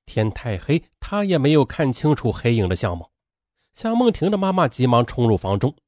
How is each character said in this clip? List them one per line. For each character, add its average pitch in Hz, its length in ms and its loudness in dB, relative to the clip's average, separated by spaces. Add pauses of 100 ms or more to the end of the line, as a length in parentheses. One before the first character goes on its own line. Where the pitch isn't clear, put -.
天 107 260 -2
太 104 260 -8
黑， 151 240 -2 (180)
他 208 260 -4
也 180 120 0
没 139 140 2
有 147 120 6
看 139 300 -2
清 151 220 0
楚 110 160 -2
黑 120 240 0
影 101 120 0
的 90 80 -2
相 90 220 -4
貌。 - 140 -16 (640)
夏 226 200 -6
梦 240 180 2
婷 185 200 0
的 208 60 0
妈 190 140 0
妈 175 160 2
急 127 200 0
忙 120 180 4
冲 120 220 0
入 107 100 4
房 101 220 -2
中， 139 160 -2 (120)